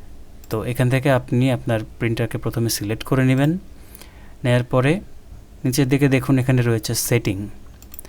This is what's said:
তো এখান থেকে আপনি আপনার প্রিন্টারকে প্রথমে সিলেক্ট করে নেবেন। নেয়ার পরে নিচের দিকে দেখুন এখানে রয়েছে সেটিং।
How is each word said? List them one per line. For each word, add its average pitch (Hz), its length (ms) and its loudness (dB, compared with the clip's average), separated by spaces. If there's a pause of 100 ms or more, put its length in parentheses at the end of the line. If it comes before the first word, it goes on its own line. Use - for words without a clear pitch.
(500)
তো 110 140 -4
এখান 127 260 0
থেকে 131 220 2
আপনি 127 400 2
আপনার 120 280 0 (200)
প্রিন্টারকে 117 380 -2
প্রথমে 117 320 -2
সিলেক্ট 104 340 -4
করে 131 220 2
নেবেন। 139 320 2 (840)
নেয়ার 123 200 2
পরে 131 360 2 (640)
নিচের 131 260 2
দিকে 139 180 4
দেখুন 131 320 4
এখানে 127 220 4
রয়েছে 117 340 0
সেটিং। 104 540 -2 (600)